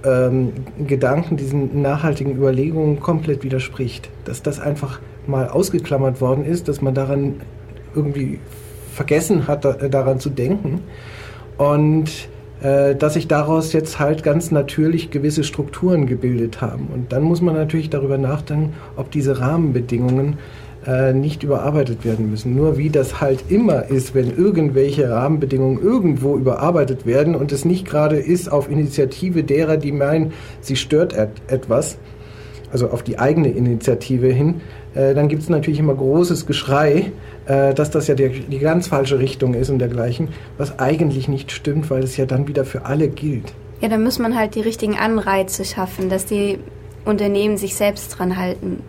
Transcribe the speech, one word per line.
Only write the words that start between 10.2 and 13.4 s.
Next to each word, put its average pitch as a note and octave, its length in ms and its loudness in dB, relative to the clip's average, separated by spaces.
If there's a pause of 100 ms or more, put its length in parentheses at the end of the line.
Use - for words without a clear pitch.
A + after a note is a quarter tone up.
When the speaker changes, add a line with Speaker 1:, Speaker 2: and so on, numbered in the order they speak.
Speaker 1:
zu D3+ 80 -4
denken D#3 540 -2 (760)
und, D3+ 540 4 (520)
äh, C#3 320 4
dass D3+ 200 2
sich E3 140 0
daraus D#3 440 2